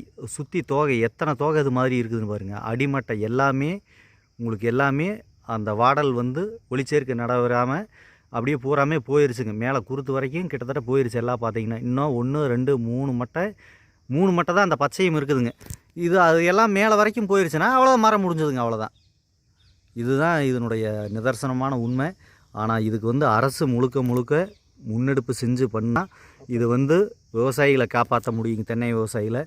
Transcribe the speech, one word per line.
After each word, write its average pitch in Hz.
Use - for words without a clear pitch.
சுத்தி 156
தோகை, 143
எத்தனை 143
தோகை 151
இது 139
மாதிரி 127
இருக்குதுன்னு 113
பாருங்க. 101
அடிமட்டை 123
எல்லாமே 135
உங்களுக்கு 113
எல்லாமே 139
அந்த 110
வாடல் 135
வந்து 123
ஒளிச்சேர்க்கை 135
நடைபெறாம 120
அப்படியே 120
பூராமே 139
போயிருச்சுங்க. 127
மேலே 123
குருத்து 135
வரைக்கும் 135
கிட்டத்தட்ட 131
போயிருச்சு 123
எல்லாம் 120
பார்த்தீங்கன்னா. 113
இன்னும் 131
ஒண்ணு, 139
ரெண்டு, 127
மூணு 123
மட்டை, 123
மூணு 170
மட்டை 175
தான் 202
அந்த 156
பச்சையும் 156
இருக்குதுங்க. 135
இது 170
அது 165
எல்லாம் 202
மேலே 208
வரைக்கும் 208
போயிருச்சுன்னா 180
அவ்வளோ 262
மரம் 220
முடிஞ்சதுங்க, 156
அவ்வளோதான். 113
இதுதான் 135
இதனுடைய 117
நிதர்சனமான 127
உண்மை. 127
ஆனா 110
இதுக்கு 110
வந்து 135
அரசு 123
முழுக்க 127
முழுக்க 123
முன்னெடுப்பு 127
செஞ்சு 123
பண்ணா 117
இது 120
வந்து 139
விவசாயிகளை 131
காப்பாத்த 120
முடியுங்க, 113
தென்னை 117
விவசாயிகளை. 113